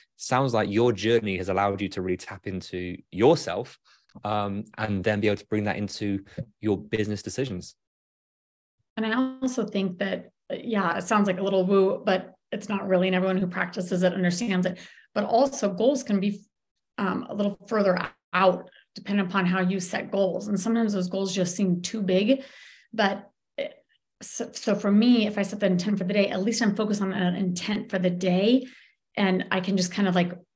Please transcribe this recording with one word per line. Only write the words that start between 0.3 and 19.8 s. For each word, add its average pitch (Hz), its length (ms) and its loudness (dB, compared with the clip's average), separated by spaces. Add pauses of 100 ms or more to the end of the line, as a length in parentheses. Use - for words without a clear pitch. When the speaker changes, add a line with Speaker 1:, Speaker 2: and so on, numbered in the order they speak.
Speaker 1:
like 107 160 0
your 113 240 2
journey 107 420 0
has 92 140 -4
allowed 98 320 0
you 95 80 -2
to 95 120 -8
really 92 140 -2
tap - 320 -14
into 90 480 -8 (160)
yourself, 113 640 2 (460)
um, 104 400 -4 (140)
and 101 260 -2
then 107 160 2
be 107 80 2
able 101 80 2
to - 120 -18
bring 107 180 -2
that 104 100 -2
into 101 480 -4 (380)
your 107 160 0
business 107 440 -4
decisions. 110 540 -8 (1200)
Speaker 2:
And 220 100 -4
I 262 360 0
also 247 240 -2
think 190 340 -4
that, 196 320 -4 (180)
yeah, 196 480 -2
it 180 60 -4
sounds 202 240 2
like 185 120 -2
a 196 40 -2
little 190 220 2
woo, 196 400 4
but 190 280 0 (180)
it's 208 180 -10
not 196 180 -4
really. 185 200 4
And 185 80 2
everyone 185 220 2
who 190 100 0
practices 180 560 -2
it 180 100 4
understands 185 520 0
it. 180 120 -2 (360)
But 208 120 0
also 233 480 2
goals 247 300 2
can 202 160 0
be, 202 220 -2 (560)
um, 190 320 -2
a - 40 -8
little 202 240 -2 (100)
further 196 300 2 (360)
out, 180 360 2 (260)
depending 196 300 -2
upon 180 200 0
how 185 160 2
you 185 180 0
set - 320 -4